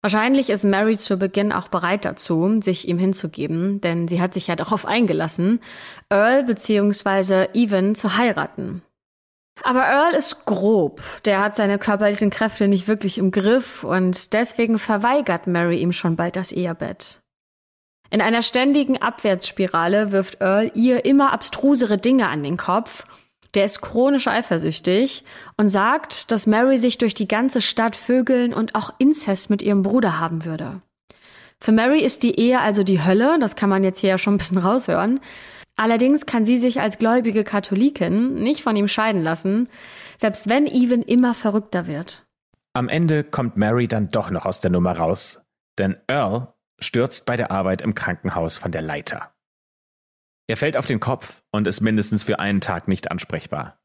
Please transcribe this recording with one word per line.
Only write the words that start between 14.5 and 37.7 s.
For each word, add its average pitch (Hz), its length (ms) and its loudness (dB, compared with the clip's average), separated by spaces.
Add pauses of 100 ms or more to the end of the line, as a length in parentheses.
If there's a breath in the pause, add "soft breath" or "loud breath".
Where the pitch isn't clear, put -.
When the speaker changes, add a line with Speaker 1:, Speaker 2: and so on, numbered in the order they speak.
Speaker 1:
verweigert 220 680 0
Mary 175 320 0
ihm 175 120 0
schon 165 240 0
bald 175 220 -4
das 185 140 -4
Ehebett. - 720 -8 (880)
In 208 100 0
einer 226 200 2
ständigen 262 600 0
Abwärtsspirale 196 1120 0
wirft 196 300 -2
Earl 202 320 2
ihr 240 320 2
immer 277 260 4
abstrusere 240 680 2
Dinge 240 300 2
an 143 160 -2
den 151 140 -2
Kopf. - 480 -4 (480 soft breath)
Der 202 120 2
ist - 160 -4
chronisch 254 460 0
eifersüchtig 190 960 -2 (340 loud breath)
und 208 120 4
sagt, 214 600 0
dass 214 140 0
Mary 240 320 4
sich 233 200 2
durch 220 160 0
die 202 140 -4
ganze 240 340 0
Stadt 226 340 -2
vögeln 247 580 0
und - 220 -4
auch - 240 -4
Inzest 262 500 2
mit 202 120 0
ihrem 202 200 2
Bruder 196 380 2
haben 165 260 -4
würde. 160 360 -8 (800 loud breath)
Für - 120 0
Mary 254 300 4
ist 254 220 0
die 240 160 2
Ehe 247 200 4
also 202 240 2
die 185 200 2
Hölle, 226 360 4
das 226 160 0
kann 202 140 0
man 190 140 2
jetzt 185 160 0
hier 196 120 2
ja 185 60 2
schon 202 180 0
ein - 20 2
bisschen 185 220 0
raushören. 202 600 0 (560 loud breath)
Allerdings 233 500 2
kann 226 200 0
sie 247 120 2
sich 247 220 0
als 208 180 -2
gläubige 226 460 2
Katholikin 208 920 0